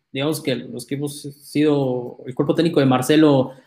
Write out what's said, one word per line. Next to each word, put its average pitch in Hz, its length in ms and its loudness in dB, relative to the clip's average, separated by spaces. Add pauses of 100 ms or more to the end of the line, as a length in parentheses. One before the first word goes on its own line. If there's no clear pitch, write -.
(120)
digamos 147 300 -4
que 131 140 -4
los 120 300 -12
que 143 100 -8
hemos 143 260 -8
sido 139 1040 -2
el 131 80 -14
cuerpo 151 220 0
técnico 165 240 2
de 139 80 4
Marcelo 135 640 4 (160)